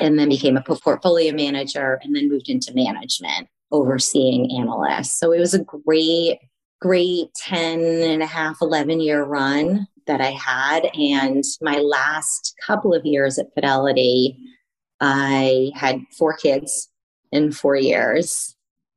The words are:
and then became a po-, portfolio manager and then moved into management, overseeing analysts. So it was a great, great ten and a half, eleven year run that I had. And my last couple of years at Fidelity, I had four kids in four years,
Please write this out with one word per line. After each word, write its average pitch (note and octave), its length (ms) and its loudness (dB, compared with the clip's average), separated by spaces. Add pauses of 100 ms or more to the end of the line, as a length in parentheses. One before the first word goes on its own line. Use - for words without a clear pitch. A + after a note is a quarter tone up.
and D3+ 180 4
then D3 120 4
became C#3 260 2
a C3 60 -2
po-, - 140 -2
portfolio E3 580 2
manager C#3 680 -2
and C#3+ 140 -2
then C#3+ 140 0
moved C3+ 180 -2
into B2+ 260 -4
management, F2+ 760 -4 (220)
overseeing B2+ 880 2
analysts. A2 600 -2
So E3+ 100 4
it E3+ 100 4
was F3+ 120 2
a F#3+ 100 2
great, D#3+ 760 0 (420)
great F3+ 540 0
ten E3 480 -4
and E3 400 0
a D#3 40 0
half, D#3 360 -4
eleven D#3 360 0
year D3+ 240 0
run D3 640 0 (200)
that C3+ 160 0
I C3 80 0
had. C3+ 640 -2
And C#3 500 0 (160)
my D3 200 0
last D3 760 -2 (120)
couple G#3 280 0
of D#3+ 100 0
years C#3 340 0
at C#3 160 -6
Fidelity, C3 840 2 (640)
I C3+ 720 2
had C3 260 -2 (160)
four D#3 180 0
kids C#3+ 540 -2 (420)
in D3+ 220 2
four C#3 240 0
years, B2+ 800 0 (400)